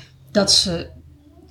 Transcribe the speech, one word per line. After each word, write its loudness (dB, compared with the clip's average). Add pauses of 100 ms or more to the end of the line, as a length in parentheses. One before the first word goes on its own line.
(320)
Dat 0
ze -2 (600)